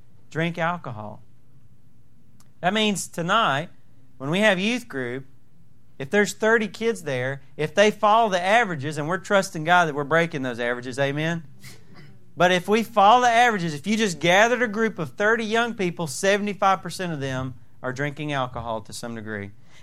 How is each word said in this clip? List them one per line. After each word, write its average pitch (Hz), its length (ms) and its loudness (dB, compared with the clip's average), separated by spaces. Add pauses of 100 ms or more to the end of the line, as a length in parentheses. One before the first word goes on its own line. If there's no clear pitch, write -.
(300)
drink 165 280 -2
alcohol. 131 640 -6 (1400)
That 180 140 2
means 214 340 0
tonight, 175 600 0 (480)
when 135 120 -6
we 180 100 0
have 208 180 4
youth 233 300 -2
group, 131 380 -6 (720)
if 135 120 -10
there's 202 220 4
thirty 220 360 2
kids 214 340 -4
there, 135 400 -4 (140)
if 151 180 -2
they 214 160 8
follow 214 380 4
the 185 120 0
averages, 175 580 0
and 147 100 -2
we're 180 100 0
trusting 190 460 0
God 175 220 6
that 147 80 -2
we're 147 100 -2
breaking 160 380 2
those 123 180 -4
averages, 123 380 -4
amen? 156 460 -2 (920)
But 180 160 4
if 180 160 0
we 220 160 4
follow 214 380 6
the 247 60 4
averages, 220 460 2
if 143 120 -10
you 214 100 0
just 190 240 0
gathered 214 420 4
a 240 60 0
group 214 300 -2
of 147 140 -6
thirty 226 320 2
young 226 300 0
people, 175 320 -4
seventy-five 196 760 0
percent 175 300 -8
of 143 80 -6
them 131 340 -6 (280)
are 127 100 -4
drinking 147 400 -4
alcohol 120 500 -4
to 110 100 -16
some 117 240 -10
degree. 104 340 -10 (320)